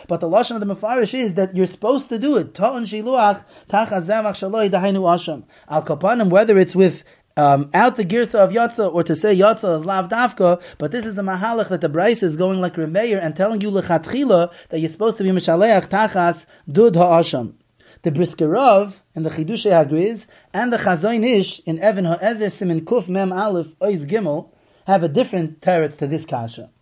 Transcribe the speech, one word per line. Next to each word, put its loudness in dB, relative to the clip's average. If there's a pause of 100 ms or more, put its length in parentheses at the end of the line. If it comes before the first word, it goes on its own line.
but -2
the -4
lashon 2
of -6
the -4
Mefarish -2
is -4
that -2
you're 2
supposed -2
to -6
do 0
it. -6
Ta'un -2
shiluach 0 (240)
tachas -2
zevach -2
shaloi, -2
dahainu 0
asham. 0 (240)
Al -2
kapanim, 0
whether 6
it's 4
with 2 (340)
um, 4
out 4
the -2
girsa 0
of 6
Yatza, -2
or 0
to 0
say 2
Yatza 2
is -8
lav -4
dafka, 0 (160)
but -6
this -6
is -8
a -4
mahalach -4
that -4
the -2
Brisa 0
is 0
going 0
like -4
Reb -4
Meir 0
and -4
telling -2
you -4
lechatchila 0 (180)
that -4
you're -2
supposed -2
to -4
be 0
Mishaleach 2
Tachas -2 (240)
Dud 4
Ha'asham. 2 (480)
The 0
Brisker -2
Rav 2 (100)
in -6
the -4
Chidushei -4
Hagriz 2 (260)
and -2
the 0
Chazon 0
Ish 0
in -6
Even 0
Ha'ezer -2
Simin -4
Kuf -2
Mem -2
Aleph -4
Oiz -2
Gimel -4 (380)
have 2
a 0
different -2
teretz 0
to -4
this -6
kasha. -10 (120)